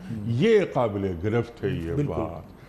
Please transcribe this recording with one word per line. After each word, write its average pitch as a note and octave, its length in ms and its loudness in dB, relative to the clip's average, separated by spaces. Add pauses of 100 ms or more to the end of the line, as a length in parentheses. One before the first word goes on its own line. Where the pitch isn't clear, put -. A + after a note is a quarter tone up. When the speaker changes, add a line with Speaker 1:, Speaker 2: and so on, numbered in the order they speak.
Speaker 1:
हम्म। A2 280 -6
Speaker 2:
ये F#3+ 360 6
काबिल G2+ 420 0
गिरफ्त G#2 560 -2
है, F2+ 220 -2
ये E2+ 100 -2
Speaker 1:
बिल्कुल। C3 200 0
Speaker 2:
बात। D#2+ 300 -6 (240)